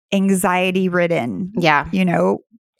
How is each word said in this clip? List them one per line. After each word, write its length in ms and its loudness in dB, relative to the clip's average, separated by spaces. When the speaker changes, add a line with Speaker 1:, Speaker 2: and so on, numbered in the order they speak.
Speaker 1:
anxiety 800 0
ridden. 680 -2
Speaker 2:
Yeah. 360 2
Speaker 1:
You 140 0
know, 340 0